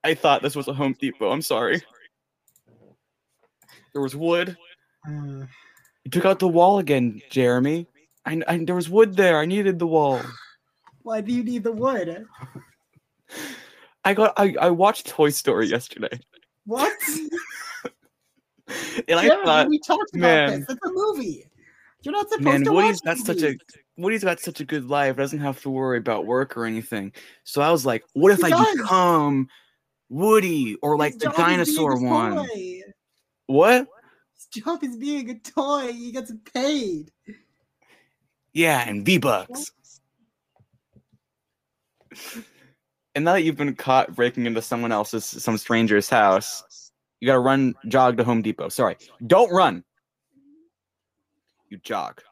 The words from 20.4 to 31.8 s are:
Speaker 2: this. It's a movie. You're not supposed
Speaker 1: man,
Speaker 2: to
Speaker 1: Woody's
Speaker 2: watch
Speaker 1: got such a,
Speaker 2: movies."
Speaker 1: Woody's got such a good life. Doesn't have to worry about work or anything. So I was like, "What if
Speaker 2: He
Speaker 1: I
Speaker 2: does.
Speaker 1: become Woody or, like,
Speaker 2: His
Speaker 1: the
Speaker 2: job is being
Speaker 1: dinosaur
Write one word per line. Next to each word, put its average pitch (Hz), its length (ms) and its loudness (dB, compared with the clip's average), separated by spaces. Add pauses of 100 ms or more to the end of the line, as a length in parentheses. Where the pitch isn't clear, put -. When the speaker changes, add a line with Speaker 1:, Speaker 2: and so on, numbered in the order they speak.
Speaker 2:
this. 139 80 -12
It's 262 180 -8
a 359 60 -4
movie. 359 540 -4 (560)
You're - 100 -8
not 415 160 -2
supposed 427 160 -4
Speaker 1:
man, - 200 2
Speaker 2:
to - 80 2
Speaker 1:
Woody's 403 300 2
Speaker 2:
watch - 140 -4
Speaker 1:
got 247 80 -8
such - 140 -2
a, - 80 0
Speaker 2:
movies." 135 140 -4 (360)
Speaker 1:
Woody's 196 280 -4
got 175 160 -2
such - 200 -12
a 147 60 -8
good 135 240 -6
life. 143 260 0
Doesn't 139 220 -4
have 139 240 -6
to 139 80 -8
worry 131 260 -2
about 113 300 -4
work 127 320 -2
or 117 80 -4
anything. 110 460 -8 (320)
So - 180 -2
I 156 80 4
was 147 160 2
like, 117 260 -2
"What 175 200 6
if 202 80 4
Speaker 2:
He - 40 2
Speaker 1:
I 170 60 2
Speaker 2:
does. 381 260 4
Speaker 1:
become 170 720 2 (640)
Woody 165 720 2
or, 147 160 0
like, 151 160 0
Speaker 2:
His 113 80 -8
Speaker 1:
the - 80 -4
Speaker 2:
job - 20 -8
is - 60 -2
being 170 180 4
Speaker 1:
dinosaur 302 360 0